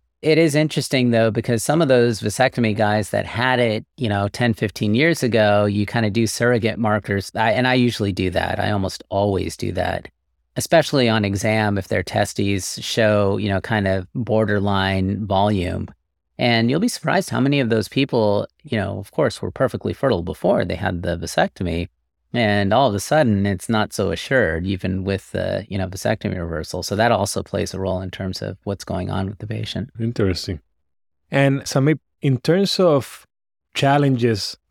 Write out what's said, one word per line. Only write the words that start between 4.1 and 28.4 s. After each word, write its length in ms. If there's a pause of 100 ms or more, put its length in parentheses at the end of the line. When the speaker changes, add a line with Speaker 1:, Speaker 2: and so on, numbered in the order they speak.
Speaker 1:
ten, 260
fifteen 420
years 280
ago, 400
you 220
kinda 240
do 180
surrogate 500
markers. 580
I, 180
and 120
I 100
usually 360
do 200
that. 280
I 120
almost 360
always 480
do 180
that, 360 (480)
especially 500
on 160
exam 540
if 100
their 160
testes 800
show, 560
you 100
know, 140
kind 260
of 260
borderline 1120
volume. 640 (500)
And 320
you'll 120
be 80
surprised 400
how 100
many 220
of 80
those 180
people, 580 (180)
you 140
know, 220
of 120
course, 300
were 100
perfectly 420
fertile 280
before 440
they 100
had 260
the 160
vasectomy. 720 (460)
And 400
all 160
of 40
a 60
sudden, 460
it's 240
not 240
so 180
assured, 560
even 380
with 260
the, 380
you 80
know, 100
vasectomy 500
reversal. 460
So 140
that 160
also 280
plays 320
a 60
role 220
in 100
terms 300